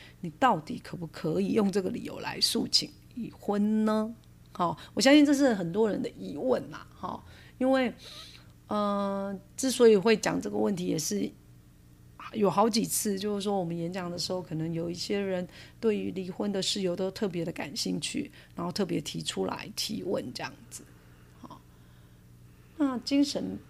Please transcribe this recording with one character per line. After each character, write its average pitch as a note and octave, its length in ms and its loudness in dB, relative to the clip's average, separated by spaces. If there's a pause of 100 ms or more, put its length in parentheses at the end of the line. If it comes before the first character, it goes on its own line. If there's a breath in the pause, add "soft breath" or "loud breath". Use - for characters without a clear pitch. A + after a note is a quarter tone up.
(220 loud breath)
你 F3 80 -6
到 G#3+ 280 4
底 D#3 240 -10
可 - 140 -12
不 F3 120 -8
可 E3+ 320 -2
以 G3 120 0
用 G#3 180 2
这 F#3+ 120 0
个 F#3 80 -2
理 - 140 -8
由 - 160 -10
来 C3+ 200 -6
诉 - 260 0
请 - 240 -2 (240)
离 A3+ 160 -8
婚 G#3+ 540 0
呢？ G#3+ 300 0 (380)
好， E3+ 240 0 (180 loud breath)
我 - 60 -2
相 C#4 140 8
信 D4+ 100 12
这 C#4+ 80 6
是 C4+ 220 6
很 F3 160 -4
多 G#3+ 180 2
人 - 140 -2
的 - 80 -4
疑 - 260 -10
问 A#3+ 340 -2
啦， - 240 -14
哈， - 280 -10 (360 loud breath)
因 B3+ 120 2
为， C4 220 2 (760 loud breath)
呃， G3+ 720 -2 (180)
之 C4+ 140 0
所 A#3+ 180 8
以 A3 80 10
会 G#3+ 200 6
讲 - 240 0
这 G#3 100 -4
个 G#3 60 -4
问 G#3+ 180 2
题， F3+ 120 -4
也 F3 120 0
是 G3 320 -2 (1040)
有 G3+ 180 4
好 G#3 180 4
几 G#3+ 160 2
次， F#3+ 340 -2
就 G#3 160 -4
是 G3+ 80 -4
说 G3+ 160 0
我 F3+ 60 0
们 E3+ 120 -4
演 E3+ 160 -4
讲 F3+ 180 -6
的 E3+ 80 -6
时 E3 140 -4
候， F#3 80 -4
可 F3 140 -8
能 D#3+ 180 -2
有 E3 180 -4
一 F3 40 -6
些 G3+ 240 -4
人 F#3 280 -2 (320 loud breath)
对 G#3+ 200 2
于 G3 140 -4
离 F#3 180 -6
婚 G#3 200 -4
的 F#3+ 120 -2
事 G3+ 180 -2
由 F3 160 0
都 F#3+ 140 0
特 G3 180 -2
别 E3 160 -4
的 E3+ 80 -6
感 - 240 -8
兴 F3+ 240 -2
趣， - 300 -4 (240 loud breath)
然 E3+ 100 -6
后 F3 80 -4
特 G3 140 0
别 E3+ 140 -2
提 D#3+ 220 -8
出 F#3+ 220 -4
来 - 320 -6
提 - 260 -6
问 - 300 -4
这 - 100 -10
样 B2+ 80 -8 (200)
子。 - 120 -16 (580)
好， - 200 -18 (1200 loud breath)
那 C4 220 2
精 C#4 220 4
神 G3 360 -2 (120)